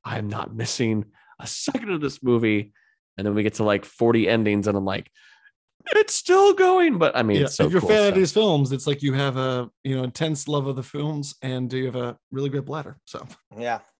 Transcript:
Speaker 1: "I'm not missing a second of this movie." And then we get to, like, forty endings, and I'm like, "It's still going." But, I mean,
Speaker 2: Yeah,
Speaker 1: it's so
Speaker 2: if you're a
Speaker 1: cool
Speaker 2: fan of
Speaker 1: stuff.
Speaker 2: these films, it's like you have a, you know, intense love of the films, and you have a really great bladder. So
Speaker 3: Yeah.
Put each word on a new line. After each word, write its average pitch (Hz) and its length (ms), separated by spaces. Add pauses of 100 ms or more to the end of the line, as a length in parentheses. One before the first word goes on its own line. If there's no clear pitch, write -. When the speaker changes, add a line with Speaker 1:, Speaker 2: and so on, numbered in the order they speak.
Speaker 1:
"I'm 110 240
not 104 280
missing 113 500 (340)
a - 80
second 226 440
of 170 100
this 139 220
movie." 113 500 (460)
And 98 80
then 104 80
we 107 80
get 104 120
to, 110 100
like, 104 200
forty 117 420
endings, 104 400
and 104 80
I'm 98 120
like, - 240 (840)
"It's 427 200
still 381 400
going." 370 420
But, 165 180
I 127 80
mean, 107 140
Speaker 2:
Yeah, 143 80
Speaker 1:
it's 139 120
so - 100
Speaker 2:
if 160 60
you're 185 60
a - 40
Speaker 1:
cool - 80
Speaker 2:
fan 214 80
of 208 80
Speaker 1:
stuff. 196 80
Speaker 2:
these 185 180
films, 156 400
it's 131 140
like 139 160
you 139 100
have 135 240
a, 127 320 (160)
you 135 100
know, 131 100
intense 147 440
love 143 180
of 135 100
the 135 60
films, 147 600
and 127 280
you 131 140
have 127 120
a 123 200 (140)
really 135 180
great 139 160
bladder. 147 400
So - 220 (300)
Speaker 3:
Yeah. 117 240 (200)